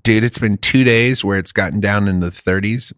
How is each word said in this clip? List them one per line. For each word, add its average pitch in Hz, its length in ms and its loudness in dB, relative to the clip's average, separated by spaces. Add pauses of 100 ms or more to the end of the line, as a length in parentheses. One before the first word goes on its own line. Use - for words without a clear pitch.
Dude, 110 220 2
it's 120 140 -2
been 107 200 0
two - 260 2
days 120 400 2
where 98 140 0
it's 90 140 -6
gotten 95 280 -2
down 101 260 0
in 92 140 0
the 87 100 -2
thirties. 101 680 -4